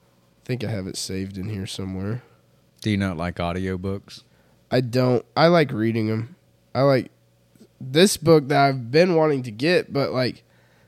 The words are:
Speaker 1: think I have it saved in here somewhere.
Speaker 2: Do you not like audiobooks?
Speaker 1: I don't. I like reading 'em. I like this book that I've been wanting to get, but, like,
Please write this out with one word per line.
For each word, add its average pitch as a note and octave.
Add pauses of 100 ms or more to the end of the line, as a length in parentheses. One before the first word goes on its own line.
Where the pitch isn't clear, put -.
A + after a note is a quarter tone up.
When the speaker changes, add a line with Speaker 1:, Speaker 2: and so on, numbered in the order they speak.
(460)
Speaker 1:
think B2
I G#2
have G2
it -
saved G2
in F#2+
here G2
somewhere. G2 (600)
Speaker 2:
Do -
you G2+
not F#2+
like E2+
audiobooks? F#2 (480)
Speaker 1:
I B2+
don't. B2+ (100)
I D#3
like E3+
reading A2
'em. A2+ (380)
I B2
like C3+ (680)
this D3
book D3+
that C#3+
I've C3+
been E3+
wanting D3+
to B2
get, C#3+
but, C3
like, B2 (440)